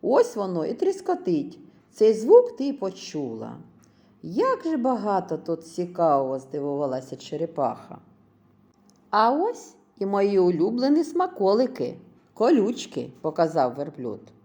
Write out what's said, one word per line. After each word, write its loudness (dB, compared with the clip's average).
Ось 2
воно -4
і -4
тріскотить. -2
Цей 4
звук 6
ти -6
й -4
почула». -8
«Як -2
же -2
багато -2
тут -6
цікавого», — 0
здивувалася -6
черепаха. -6
«А 4
ось -4
і -4
мої 2
улюблені 4
смаколики, 0
колючки», — 0
показав 0
верблюд. -8